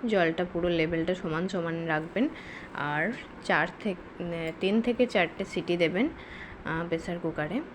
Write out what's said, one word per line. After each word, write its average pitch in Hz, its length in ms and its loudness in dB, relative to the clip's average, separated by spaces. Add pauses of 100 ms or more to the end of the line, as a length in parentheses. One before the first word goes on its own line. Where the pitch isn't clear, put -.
(120)
জলটা 175 400 4
পুরো 175 160 2
লেভেলটা 170 460 2
সমান 170 340 -2
সমান 170 280 -2 (160)
রাখবেন। 160 340 0 (480)
আর 147 280 0 (420)
চার 165 220 4 (140)
থেকে, 175 220 -4 (580)
তিন 190 140 4 (120)
থেকে 240 200 4
চারটে 185 380 2
সিটি 175 320 0
দেবেন, 175 320 4
আহ, - 800 -6
প্রেশার 170 300 -2
কুকারে। 160 400 -2 (160)